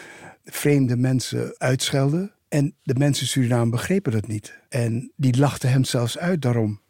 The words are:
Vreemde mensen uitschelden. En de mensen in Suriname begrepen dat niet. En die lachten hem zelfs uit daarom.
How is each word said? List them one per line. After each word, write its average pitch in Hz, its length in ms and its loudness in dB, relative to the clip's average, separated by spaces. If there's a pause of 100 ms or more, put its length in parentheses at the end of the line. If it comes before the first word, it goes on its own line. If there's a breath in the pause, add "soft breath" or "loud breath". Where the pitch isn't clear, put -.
(440 loud breath)
Vreemde 135 520 2
mensen 123 640 -2
uitschelden. 143 720 0 (160)
En 147 340 0
de 135 120 -2
mensen 139 280 2
in 123 60 -4
Suriname 120 420 0
begrepen 139 420 -2
dat 107 140 -2
niet. 107 320 -10 (100)
En 117 480 -4
die 127 220 2
lachten 139 320 2
hem 131 140 4
zelfs 120 340 -2
uit 170 240 -2
daarom. 113 480 0